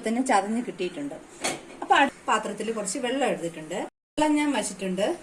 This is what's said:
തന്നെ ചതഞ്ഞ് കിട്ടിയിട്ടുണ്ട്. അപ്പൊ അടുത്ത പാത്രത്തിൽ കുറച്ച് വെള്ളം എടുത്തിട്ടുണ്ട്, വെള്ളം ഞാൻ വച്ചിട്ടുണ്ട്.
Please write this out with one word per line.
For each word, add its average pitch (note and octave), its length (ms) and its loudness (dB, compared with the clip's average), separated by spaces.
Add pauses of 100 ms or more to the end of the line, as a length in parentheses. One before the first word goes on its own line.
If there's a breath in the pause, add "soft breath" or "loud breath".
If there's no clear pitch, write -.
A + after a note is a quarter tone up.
തന്നെ A#3 140 2
ചതഞ്ഞ് A3 460 2
കിട്ടിയിട്ടുണ്ട്. D#3 480 -6 (680 loud breath)
അപ്പൊ F#4+ 140 4
അടുത്ത C#4 320 4
പാത്രത്തിൽ G#3+ 440 -2
കുറച്ച് A3 280 -4
വെള്ളം B3 300 0
എടുത്തിട്ടുണ്ട്, E3 460 -4
വെള്ളം D4+ 600 0
ഞാൻ D4 160 2
വച്ചിട്ടുണ്ട്. G3+ 720 -2